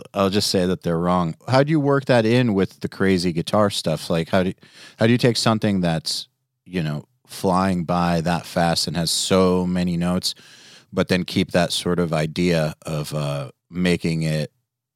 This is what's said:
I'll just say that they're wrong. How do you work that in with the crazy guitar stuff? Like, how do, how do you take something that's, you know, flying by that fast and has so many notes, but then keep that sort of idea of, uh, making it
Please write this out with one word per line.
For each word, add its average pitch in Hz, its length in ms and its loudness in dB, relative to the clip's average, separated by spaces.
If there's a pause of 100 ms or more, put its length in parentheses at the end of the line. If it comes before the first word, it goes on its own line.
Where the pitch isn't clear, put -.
(140)
I'll 98 160 2
just 101 200 0
say 90 160 2
that 92 160 -2
they're 85 160 -2
wrong. 87 360 0 (140)
How 127 140 4
do 143 80 0
you 160 100 2
work 139 260 0
that 120 180 4
in 120 300 2
with 95 260 -2
the 92 80 -6
crazy 92 440 0
guitar 101 380 2
stuff? - 380 -4
Like, 82 220 -2
how 95 140 2
do, 92 100 -2 (440)
how 110 80 2
do 117 60 6
you 123 60 4
take 117 180 4
something 107 440 0
that's, 82 480 -2 (360)
you 90 180 -4
know, 76 220 -6 (220)
flying 92 580 0
by 87 380 0
that 85 240 -2
fast 85 400 0
and 78 100 -6
has 82 140 -2
so 92 560 2
many 90 300 -2
notes, 90 380 -2 (580)
but 92 160 0
then 90 160 0
keep - 280 -2
that 87 200 0
sort 87 260 -2
of 85 140 -2
idea 80 640 0 (120)
of, 76 280 -6
uh, 71 360 -6 (180)
making 85 540 -2
it 78 300 -2 (440)